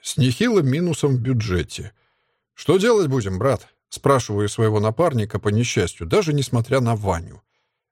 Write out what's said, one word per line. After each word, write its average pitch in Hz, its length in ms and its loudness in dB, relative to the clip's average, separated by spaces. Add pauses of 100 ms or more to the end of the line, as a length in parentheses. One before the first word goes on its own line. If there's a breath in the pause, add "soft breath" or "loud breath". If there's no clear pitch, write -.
с - 140 -10
нехилым 160 500 2
минусом 147 500 0
в 120 40 0
бюджете. 107 720 -2 (600)
«Что 170 240 2
делать 202 300 2
будем, 101 300 -2
брат?» — 120 300 -2 (200)
спрашиваю 110 600 0
своего 107 320 0
напарника 110 580 0
по 104 100 -4
несчастью, 104 580 0
даже 160 260 0
несмотря 131 480 0
на 117 140 0
Ваню. 87 480 -4 (500)